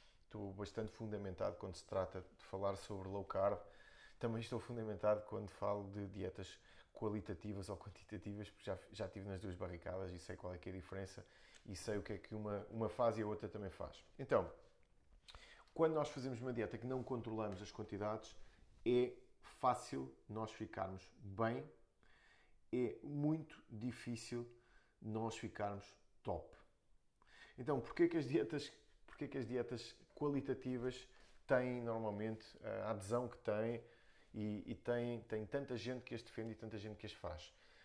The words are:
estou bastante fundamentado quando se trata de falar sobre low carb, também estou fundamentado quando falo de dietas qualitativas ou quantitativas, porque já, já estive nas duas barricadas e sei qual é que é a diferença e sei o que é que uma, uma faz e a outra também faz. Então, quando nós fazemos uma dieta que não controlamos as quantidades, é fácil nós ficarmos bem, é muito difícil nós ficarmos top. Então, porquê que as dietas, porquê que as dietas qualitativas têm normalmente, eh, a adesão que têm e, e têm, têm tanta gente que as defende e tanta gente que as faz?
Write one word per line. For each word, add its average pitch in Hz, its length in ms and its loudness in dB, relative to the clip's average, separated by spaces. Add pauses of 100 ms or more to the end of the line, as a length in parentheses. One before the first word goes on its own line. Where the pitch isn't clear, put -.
(240)
estou 101 280 -6
bastante 104 400 -4
fundamentado 101 640 -2
quando 95 180 -6
se - 100 -12
trata 95 360 0
de - 240 -16
falar 98 320 0
sobre 95 320 -6
low 98 160 -2
carb, 98 340 4 (600)
também 113 220 0
estou 113 200 -2
fundamentado 107 640 4
quando 104 260 -4
falo 101 420 0
de 101 180 -2
dietas 95 500 -6 (340)
qualitativas 104 760 -2
ou 101 80 -2
quantitativas, 104 760 -8
porque - 140 -20
já, 95 140 0 (140)
já 101 140 -4
estive 98 220 -6
nas 95 120 -2
duas 92 140 -4
barricadas 90 580 -4
e 90 60 -6
sei 87 180 -8
qual 90 160 -6
é 87 60 -6
que - 100 -8
é 95 40 -4
a - 20 -6
diferença 95 500 -6 (400)
e 101 120 -6
sei 107 200 0
o 101 60 2
que 104 120 -4
é 92 40 -4
que - 160 -8
uma, 104 360 -2
uma 113 180 2
faz 113 300 6
e 110 40 2
a 107 40 2
outra 107 220 -2
também 101 220 -6
faz. - 340 -8 (140)
Então, 107 320 6 (1200)
quando 160 220 6
nós 151 140 4
fazemos 127 320 -4
uma 127 120 -2
dieta 117 240 2
que 110 100 -6
não 127 160 0
controlamos 110 600 -2
as 101 80 -8
quantidades, 104 680 -2 (480)
é 123 280 6 (280)
fácil - 720 2 (160)
nós 110 220 -2
ficarmos 95 580 -4 (120)
bem, 113 440 2 (1080)
é 123 300 4
muito 147 680 2
difícil 120 760 -4 (540)
nós 110 360 0
ficarmos 101 600 -4 (260)
top. - 340 -2 (1000)
Então, 127 240 2
porquê - 280 6
que 170 80 0
as 147 100 4
dietas, 147 460 2 (340)
porquê - 200 -6
que 139 120 -4
as 123 80 0
dietas 120 500 -2 (180)
qualitativas 127 920 2 (380)
têm 127 360 6
normalmente, 110 640 2 (160)
eh, 104 220 -2
a 107 60 2
adesão 113 380 2
que - 100 -10
têm 113 440 2 (520)
e, 104 320 0
e 117 80 -4
têm, 120 480 2
têm 107 240 0
tanta 135 300 0
gente 117 260 -2
que - 120 -6
as 117 80 -6
defende 113 300 -4
e - 20 -6
tanta 110 240 -6
gente 104 180 -6
que 107 100 -8
as 101 60 -8
faz? - 420 -8 (300)